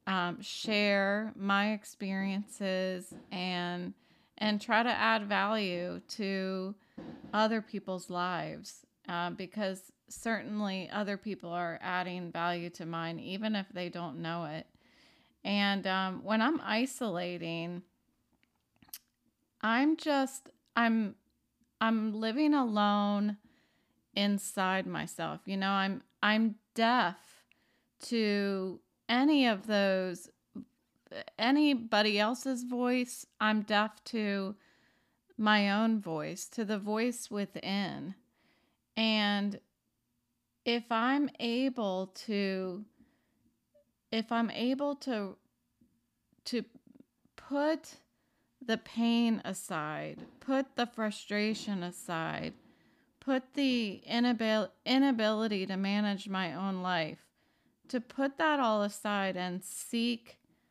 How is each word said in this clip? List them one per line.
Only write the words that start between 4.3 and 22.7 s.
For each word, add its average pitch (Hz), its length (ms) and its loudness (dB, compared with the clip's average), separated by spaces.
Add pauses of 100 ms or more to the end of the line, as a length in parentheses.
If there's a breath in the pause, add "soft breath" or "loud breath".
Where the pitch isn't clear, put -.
and 214 240 0
try 226 220 4
to 247 60 2
add 220 380 2
value 190 800 0
to 190 680 -4 (580 loud breath)
other 214 300 2
people's 185 480 -8
lives, 175 720 -4 (220)
uh, 175 240 -4
because 190 600 -6 (200)
certainly 202 800 -4
other 202 260 -2
people 185 340 -8
are 175 320 -2
adding 180 480 -4
value 170 360 -2
to 170 160 -12
mine, 165 360 -6
even 214 360 -4
if 196 160 -4
they 180 180 -6
don't 170 300 -8
know 165 260 -4
it. 151 200 -8 (760 soft breath)
And, 202 420 2
um, 190 380 0
when 220 180 2
I'm 294 200 2
isolating, 175 1200 -4 (1800)
I'm 269 360 4
just, 277 520 0 (260)
I'm, 226 380 2 (640)
I'm 220 400 2
living 277 360 2
alone 208 840 2 (800 soft breath)